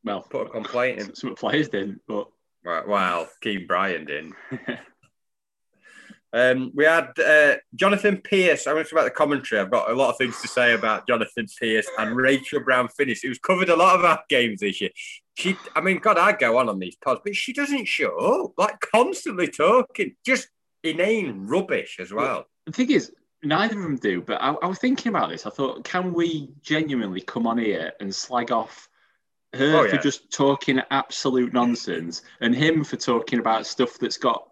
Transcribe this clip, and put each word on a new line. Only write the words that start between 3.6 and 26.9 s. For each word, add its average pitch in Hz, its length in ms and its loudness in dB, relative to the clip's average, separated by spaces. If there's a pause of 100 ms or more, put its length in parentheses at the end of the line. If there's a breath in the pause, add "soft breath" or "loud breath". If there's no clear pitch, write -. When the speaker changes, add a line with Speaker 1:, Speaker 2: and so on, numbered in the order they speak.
Speaker 2:
Bryan 90 380 -2
didn't. 76 300 -10 (140)
Speaker 1:
<laughs> 123 300 -8 (1500 loud breath)
Speaker 2:
Um, 127 420 2
we 143 100 2
had, 160 340 2
uh, 151 360 6 (200)
Jonathan 196 420 2
Pearce. 185 500 2
I 139 60 0
want 156 120 0
to - 40 -18
talk 160 100 2
about 143 60 2
the - 120 -4
commentary. 135 440 0
I've 95 100 -2
got 110 180 0
a 117 60 0
lot 131 140 4
of 120 80 -2
things 123 240 -2
to 117 60 -10
say 120 260 4
about 110 340 0
Jonathan 113 400 -2 (120)
Pearce 110 280 0 (100)
and 110 180 -4
Rachel 135 440 0
Brown 127 300 2
Finnis, 131 340 -2
who's 127 160 -6
covered 185 300 0
a 165 60 6
lot 180 220 6
of 175 80 2
our 156 140 4 (100)
games 120 300 2
this 101 220 -4
year. 95 80 -4 (460 loud breath)
She, 185 200 -2 (200)
I 160 60 2
mean, 185 180 0
God, 208 180 4
I 196 160 6
go 120 240 2
on, 127 120 4
on 98 100 -6
these 90 180 -10
pods, - 260 -2
but 202 120 -6
she 240 180 -4
doesn't 277 340 -4
shut 113 240 -2 (100)
up, 208 360 0
like, 185 220 0
constantly 220 680 0
talking, 202 680 2 (100)
just 254 240 -2 (340)
inane 160 640 -2
rubbish 151 520 -2
as 95 120 -12
well. 113 340 -4 (200)
Speaker 1:
The 160 80 -12
thing 254 180 0
is, 190 200 2 (320)
neither 196 340 0
of 190 60 -6
them 151 140 -2
do, 92 240 -2
but 107 200 -4
I, 135 100 0
I 160 160 -4
was 190 120 -4
thinking 254 300 0
about 139 200 0
this. - 160 -12
I 107 40 -8
thought, - 360 -6
can 180 280 -4
we 160 360 -2 (120)
genuinely 131 600 -2